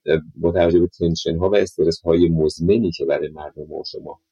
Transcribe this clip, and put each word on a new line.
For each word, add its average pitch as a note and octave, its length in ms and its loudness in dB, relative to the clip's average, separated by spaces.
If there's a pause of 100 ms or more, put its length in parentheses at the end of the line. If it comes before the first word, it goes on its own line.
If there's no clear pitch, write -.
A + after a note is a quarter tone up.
اه، D#2 120 2 (180)
با E2 160 0
توجه F2 280 4
به F2 60 4
تنشن‌ها E2+ 640 -2
و G#2 60 2
استرس‌های E2+ 720 2
مزمنی E2 600 2
که E2 140 -6
برای D2+ 240 -2
مردم D2+ 440 -14
و D#2 140 -8
شما D2+ 340 -14 (120)